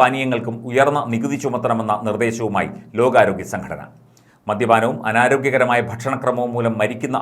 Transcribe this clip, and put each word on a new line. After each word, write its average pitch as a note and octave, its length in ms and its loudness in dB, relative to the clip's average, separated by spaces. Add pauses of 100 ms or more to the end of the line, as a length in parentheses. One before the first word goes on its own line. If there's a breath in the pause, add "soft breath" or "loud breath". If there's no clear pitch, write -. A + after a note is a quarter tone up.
പാനീയങ്ങൾക്കും B2+ 560 2 (140)
ഉയർന്ന C#3 320 2 (100)
നികുതി C#3 320 -2
ചുമത്തണമെന്ന A#2 520 0 (120)
നിർദ്ദേശവുമായി G#2 600 -2 (300 loud breath)
ലോകാരോഗ്യ G#2 520 4
സംഘടന. E2 300 -8 (640 soft breath)
മദ്യപാനവും A2+ 520 2 (120)
അനാരോഗ്യകരമായ B2+ 800 2
ഭക്ഷണക്രമവും B2 680 -4
മൂലം A2+ 240 0
മരിക്കുന്ന B2 420 -2